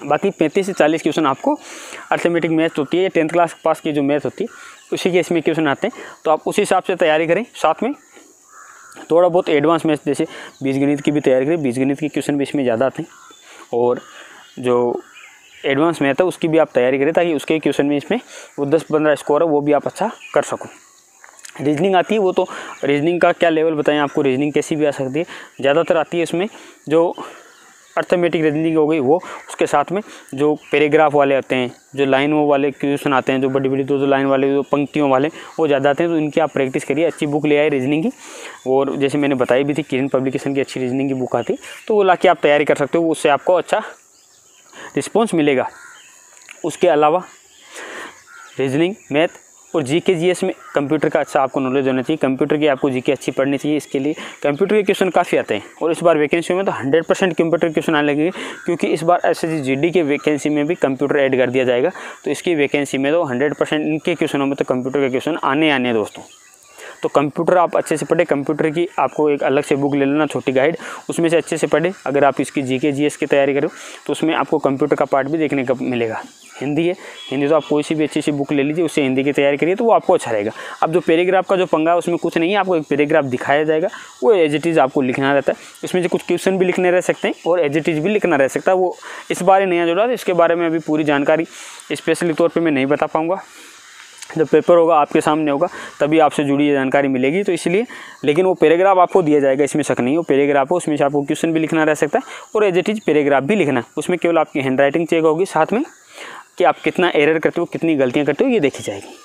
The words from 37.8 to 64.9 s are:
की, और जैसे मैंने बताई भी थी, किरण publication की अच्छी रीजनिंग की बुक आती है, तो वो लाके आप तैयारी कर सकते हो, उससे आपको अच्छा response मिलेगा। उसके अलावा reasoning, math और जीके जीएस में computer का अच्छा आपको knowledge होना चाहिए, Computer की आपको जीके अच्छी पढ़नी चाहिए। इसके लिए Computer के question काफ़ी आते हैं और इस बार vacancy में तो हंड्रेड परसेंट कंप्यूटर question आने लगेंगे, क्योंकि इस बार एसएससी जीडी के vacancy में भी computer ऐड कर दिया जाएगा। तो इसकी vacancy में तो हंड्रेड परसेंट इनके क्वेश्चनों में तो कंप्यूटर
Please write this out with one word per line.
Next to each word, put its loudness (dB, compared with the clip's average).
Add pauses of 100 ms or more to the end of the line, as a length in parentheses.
की, -2 (560)
और 0
जैसे 0
मैंने 0
बताई 2
भी -2
थी, -2
किरण -4
publication -2
की 0
अच्छी -6
रीजनिंग -2
की -2
बुक -4
आती -2
है, -6 (300)
तो 0
वो 4
लाके 4
आप 4
तैयारी 4
कर 2
सकते 0
हो, 0
उससे 0
आपको 2
अच्छा 0 (1200)
response -2
मिलेगा। 2 (960)
उसके 0
अलावा 4 (1400)
reasoning, 0 (180)
math 2 (460)
और 0
जीके 0
जीएस 0
में -2 (220)
computer 0
का 2
अच्छा 0
आपको 0
knowledge 0
होना 0
चाहिए, -4
Computer 0
की 0
आपको 0
जीके 0
अच्छी -4
पढ़नी 0
चाहिए। -2
इसके -4
लिए -2 (280)
Computer 0
के 2
question 0
काफ़ी 2
आते -2
हैं -6 (180)
और 0
इस -4
बार 4
vacancy 0
में -2
तो -2
हंड्रेड 0
परसेंट 0
कंप्यूटर 0
question 0
आने 2
लगेंगे, 0 (340)
क्योंकि -2
इस -2
बार 2
एसएससी -2
जीडी 0
के 2
vacancy -2
में 0
भी -2
computer -2
ऐड 2
कर 2
दिया 0
जाएगा। 0 (340)
तो -2
इसकी -2
vacancy -2
में 0
तो 0
हंड्रेड -2
परसेंट -2
इनके -2
क्वेश्चनों -2
में -2
तो -2
कंप्यूटर -2